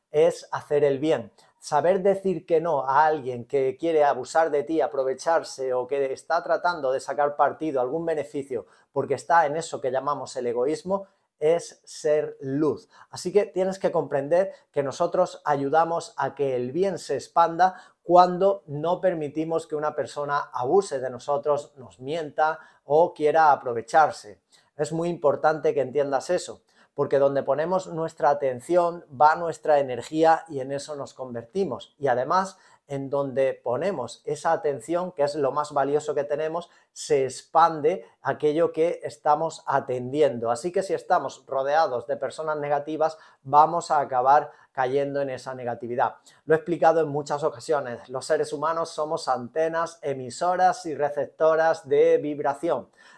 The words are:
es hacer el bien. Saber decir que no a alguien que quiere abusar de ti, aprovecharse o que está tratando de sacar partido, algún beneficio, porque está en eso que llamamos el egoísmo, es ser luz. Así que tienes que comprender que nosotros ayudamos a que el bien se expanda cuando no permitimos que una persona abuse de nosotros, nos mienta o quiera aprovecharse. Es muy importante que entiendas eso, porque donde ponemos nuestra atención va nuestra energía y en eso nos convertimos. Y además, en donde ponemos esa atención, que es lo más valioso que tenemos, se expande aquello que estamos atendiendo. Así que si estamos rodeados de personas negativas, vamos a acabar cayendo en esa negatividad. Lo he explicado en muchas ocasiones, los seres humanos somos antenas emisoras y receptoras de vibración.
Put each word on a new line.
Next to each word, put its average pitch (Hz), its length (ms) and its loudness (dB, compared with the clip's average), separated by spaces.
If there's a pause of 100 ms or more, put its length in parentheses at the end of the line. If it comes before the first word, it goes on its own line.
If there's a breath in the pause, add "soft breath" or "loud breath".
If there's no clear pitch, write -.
(120)
es 165 400 2
hacer 147 320 0
el 139 160 2
bien. 139 320 -2 (260 soft breath)
Saber 170 460 0
decir 190 420 0
que 165 160 2
no 147 260 0
a 143 200 4
alguien 123 380 -4
que 131 340 0
quiere 160 240 2
abusar 143 480 2
de 143 100 0
ti, 160 180 -2
aprovecharse 135 920 -2
o 123 140 -2
que 135 260 -2
está 165 300 -4
tratando 160 480 0
de 131 80 0
sacar 143 360 -2
partido, 139 460 0
algún 147 240 -4
beneficio, 143 640 -6 (240 soft breath)
porque 139 240 -2
está 170 320 2
en 147 100 -4
eso 147 240 -8
que 135 80 -4
llamamos 131 460 -4
el 127 100 -6
egoísmo, 151 640 -2 (320 loud breath)
es 165 440 -2
ser 151 580 -2
luz. 139 460 -2 (220 soft breath)
Así 165 240 -6
que 202 120 4
tienes 185 340 -2
que 175 120 0
comprender 151 640 0 (180 loud breath)
que 143 120 0
nosotros 170 600 -2
ayudamos 151 720 0
a 139 200 -4
que 135 200 -2
el 123 160 -4
bien 175 280 -2
se - 160 -6
expanda 170 600 2 (280 loud breath)
cuando 180 640 4
no 160 340 -4
permitimos 160 640 -2
que 156 100 -8
una 151 200 -4
persona 147 420 -4 (160)
abuse 139 460 2
de 127 100 -6
nosotros, 143 640 -4
nos 127 240 -20
mienta 156 600 -4 (280 loud breath)
o 165 280 4
quiera 151 360 4
aprovecharse. 127 880 0 (380 soft breath)
Es 151 140 -4
muy 165 180 -2
importante 151 640 0
que 135 80 0
entiendas 135 480 -2
eso, 165 320 -4 (320 soft breath)
porque 143 240 0
donde 139 240 4
ponemos 165 460 -2
nuestra 160 420 -2
atención 165 800 0
va 147 260 4
nuestra 156 440 0
energía 156 680 2
y 143 120 -8
en 131 120 -6
eso 139 240 -8
nos 135 200 -12
convertimos. 127 800 -8
Y 139 100 -2
además, 151 520 0 (280 soft breath)
en 139 220 -8
donde 135 540 0
ponemos 127 640 -4
esa 147 260 -2
atención, 165 600 -2
que 143 120 -2
es 143 100 0
lo 139 180 0
más 147 220 -4
valioso 143 400 0
que 139 100 -2
tenemos, 156 460 -4 (240 soft breath)
se 139 300 0
expande 160 840 2 (160 loud breath)
aquello 151 500 0
que 165 300 0
estamos 151 640 -2
atendiendo. 127 840 0
Así 170 200 -4
que 190 120 0
si - 100 -6
estamos 151 540 -2
rodeados 135 580 0
de 139 120 -4
personas 151 400 -6
negativas, 147 600 -2 (240 loud breath)
vamos 156 480 4
a 156 100 2
acabar 131 520 4 (200 loud breath)
cayendo 139 500 -2
en 135 80 -4
esa 131 260 -10
negatividad. 120 600 -2 (300 soft breath)
Lo 147 80 2
he 160 40 6
explicado 160 420 2
en 156 80 2
muchas 143 380 -4
ocasiones, 127 640 -4
los 127 160 -10
seres 151 260 0
humanos 160 380 -2
somos 156 400 -4
antenas 160 720 -2
emisoras 175 840 0
y 160 80 -6
receptoras 156 920 0
de 156 300 6
vibración. 143 720 -2 (280 soft breath)